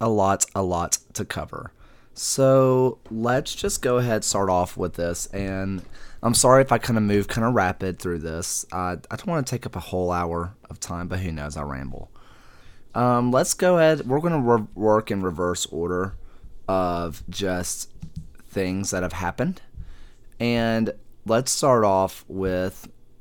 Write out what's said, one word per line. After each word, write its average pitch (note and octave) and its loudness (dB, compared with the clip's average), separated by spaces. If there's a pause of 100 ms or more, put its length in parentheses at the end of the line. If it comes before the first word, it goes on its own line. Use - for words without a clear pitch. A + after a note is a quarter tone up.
a A2+ 2
lot, G2 2
a G2 0
lot F2 0 (160)
to - -6
cover. D2 -10 (420)
So C3 4 (120)
let's A#2+ 0
just - -4
go B2 2
ahead, A#2 2
start G2 0
off F2+ 2
with F2+ -4
this, F2 -4
and F#2+ -4 (400)
I'm A#2 2
sorry C3 8
if C3 0
I A#2 4
kinda A2+ 0
move G#2 4
kinda A2+ 0
rapid F#2+ 0
through F2 -4
this. D#2+ -6
Uh, F2+ -4 (160)
I A2 -8
don't - -12
wanna E3+ -2
take B2 -6
up - -10
a F#2+ -6
whole F2+ -2
hour F2 -2 (160)
of - -14
time, F2 -8
but F2+ -4
who F#2 -4
knows, D2 -8
I D2+ -6
ramble. C2+ -8 (840)
Um, B2 4
let's C#3 2
go F3+ 4
ahead, D#3 4
we're C3 2
gonna E3 0
re-, A#2 4
work G#2+ 4
in G2 0
reverse F2+ -2
order F2+ -4 (540)
of F2 -2
just F2+ -4 (580)
things F#2+ -2
that F#2 -2
have E2+ -4
happened. F#2 -4 (760)
And A#2 0 (340)
let's A#2 2
start B2+ 4
off F#2+ 2
with, F#2 -2 (320)